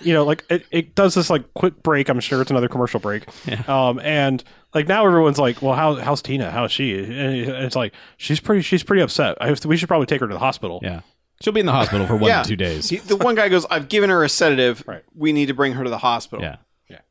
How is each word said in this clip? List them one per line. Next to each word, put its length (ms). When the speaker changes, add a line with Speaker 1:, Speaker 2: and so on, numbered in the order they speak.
Speaker 1:
you 100
know, 120
like 260
it, 200
it 240
does 200
this 160
like 240
quick 280
break. 280
I'm 100
sure 220
it's 80
another 180
commercial 320
break. 240
Speaker 2:
Yeah. 200
Speaker 1:
Um, 340
and 440
like 140
now 180
everyone's 320
like, 240
"Well, 100
how, 220
how's 260
Tina? 300
How 160
is 60
she?" 260
And 360
it's 120
like, 180
"She's 220
pretty, 200
she's 220
pretty 180
upset. 400
I, 240
we 140
should 100
probably 180
take 140
her 80
to 60
the 40
hospital." 440
Speaker 2:
Yeah. 180
She'll 100
be 80
in 60
the 60
hospital 340
for 100
one 120
Speaker 3:
Yeah. 140
Speaker 2:
to 60
two 80
days. 320
Speaker 3:
He, 100
the 180
one 180
guy 140
goes, 200
"I've 200
given 200
her 140
a 60
sedative. 580
Speaker 1:
Right. 160
Speaker 3:
We 160
need 140
to 60
bring 200
her 100
to 80
the 80
hospital." 460
Speaker 2:
Yeah. 120
Speaker 1:
Yeah. 100